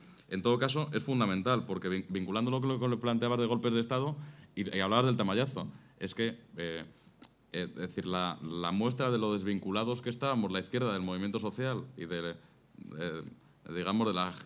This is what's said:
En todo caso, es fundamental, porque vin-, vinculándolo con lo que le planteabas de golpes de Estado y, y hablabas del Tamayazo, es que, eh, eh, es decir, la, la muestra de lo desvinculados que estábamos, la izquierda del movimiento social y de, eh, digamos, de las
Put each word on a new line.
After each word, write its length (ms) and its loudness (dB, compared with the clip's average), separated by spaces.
En 120 -2
todo 160 6
caso, 360 0
es 100 0
fundamental, 600 2
porque 240 -2
vin-, 180 0
vinculándolo 540 0
con 80 2
lo 100 0
que 80 2
le 100 2
planteabas 420 2
de 60 4
golpes 280 2
de 80 4
Estado 340 0
y, 200 -2
y 40 2
hablabas 260 4
del 120 4
Tamayazo, 500 0
es 160 -4
que, 240 -2
eh, 260 -4
eh, 240 -4
es 0 -
decir, 320 -4
la, 340 -2
la 300 -2
muestra 400 2
de 80 2
lo 140 2
desvinculados 680 0
que 80 -4
estábamos, 420 0
la 100 0
izquierda 320 0
del 100 0
movimiento 360 -2
social 440 -2
y 80 -6
de, 260 -4
eh, 240 -4
digamos, 320 2
de 60 4
las 220 0